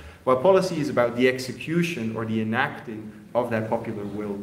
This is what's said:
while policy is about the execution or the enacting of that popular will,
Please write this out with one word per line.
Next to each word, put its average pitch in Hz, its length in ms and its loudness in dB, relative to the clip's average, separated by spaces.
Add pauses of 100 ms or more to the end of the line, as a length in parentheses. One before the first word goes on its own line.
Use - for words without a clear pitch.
(240)
while 127 120 4
policy 185 440 4
is 131 80 0
about 120 280 2
the 127 120 6
execution 127 880 -2
or 113 100 -4
the 110 160 0
enacting 110 680 -4 (260)
of 120 140 0
that 110 200 -2
popular 107 340 -4
will, 101 380 -6